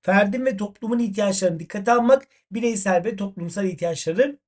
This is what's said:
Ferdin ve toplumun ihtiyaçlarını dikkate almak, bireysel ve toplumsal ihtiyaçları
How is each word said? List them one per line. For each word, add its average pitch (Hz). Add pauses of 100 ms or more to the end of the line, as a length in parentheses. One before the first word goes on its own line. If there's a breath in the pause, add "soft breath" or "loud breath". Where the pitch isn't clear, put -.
Ferdin 202
ve 247
toplumun 214
ihtiyaçlarını 190
dikkate 196
almak, 247 (240)
bireysel 202
ve 208
toplumsal 196
ihtiyaçları 170 (100)